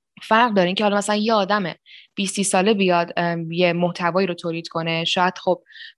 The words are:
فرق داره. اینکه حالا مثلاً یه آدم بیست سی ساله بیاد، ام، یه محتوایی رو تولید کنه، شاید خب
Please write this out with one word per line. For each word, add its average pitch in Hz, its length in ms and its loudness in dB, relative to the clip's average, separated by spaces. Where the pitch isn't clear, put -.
فرق 226 300 2
داره. 185 140 4
اینکه 190 160 -2
حالا 202 140 2
مثلاً 208 180 0
یه 214 180 0
آدم 202 300 0
بیست 196 200 -4
سی 196 80 -2
ساله 196 300 4
بیاد، 175 440 2
ام، 170 340 -2
یه 170 220 2
محتوایی 175 540 0
رو 175 60 -2
تولید 170 340 -8
کنه، 165 360 -4
شاید 180 340 0
خب - 260 -2